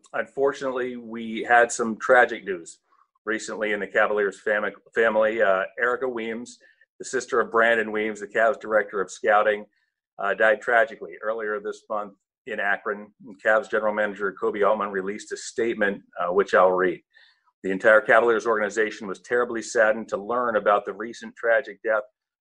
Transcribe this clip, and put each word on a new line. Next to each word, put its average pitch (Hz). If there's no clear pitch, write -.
unfortunately, 131
we 113
had 120
some 113
tragic 120
news 92
recently 107
in 104
the 98
Cavaliers 104
fami-, 104
family. 110
Uh, 95
Erica 123
Weems, 117
the -
sister 123
of 107
Brandon 113
Weems, 107
the 101
Cavs 113
director 107
of 92
scouting, 104
uh, 101
died 110
tragically 110
earlier 107
this 104
month 104
in 107
Akron. 104
Cavs 107
general 107
manager 101
Koby 104
Altman 101
released 98
a 101
statement, 107
uh, 87
which 98
I'll 92
read. 90
"The 92
entire 110
Cavaliers 113
organization 107
was 92
terribly 120
saddened 110
to 104
learn 117
about 104
the 104
recent 113
tragic 107
death 110